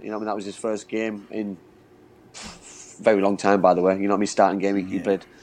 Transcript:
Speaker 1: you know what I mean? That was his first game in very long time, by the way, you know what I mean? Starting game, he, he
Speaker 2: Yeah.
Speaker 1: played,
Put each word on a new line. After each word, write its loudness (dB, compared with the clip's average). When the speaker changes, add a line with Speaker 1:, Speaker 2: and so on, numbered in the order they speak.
Speaker 1:
you -10
know -8
what -6
I -8
mean? -8
That -4
was -8
his -10
first -6
game -6
in -6
very 4
long 2
time, 2
by 6
the 2
way, 4
you -4
know 0
what 2
I 0
mean? 0
Starting 2
game, 0
he, 0
he -6
Speaker 2:
Yeah. -6
Speaker 1:
played, 0